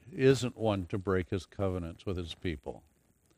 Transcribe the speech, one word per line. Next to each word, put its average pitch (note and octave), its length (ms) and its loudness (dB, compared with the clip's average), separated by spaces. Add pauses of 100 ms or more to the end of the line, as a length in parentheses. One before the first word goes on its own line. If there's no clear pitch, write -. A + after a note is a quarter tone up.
(160)
isn't C3 420 4
one G2+ 300 0
to A2+ 100 -4
break F#2 320 0
his G2 160 -4
covenants F2+ 600 -4
with F#2+ 100 -4
his E2+ 200 -6
people. C#2+ 480 -8 (540)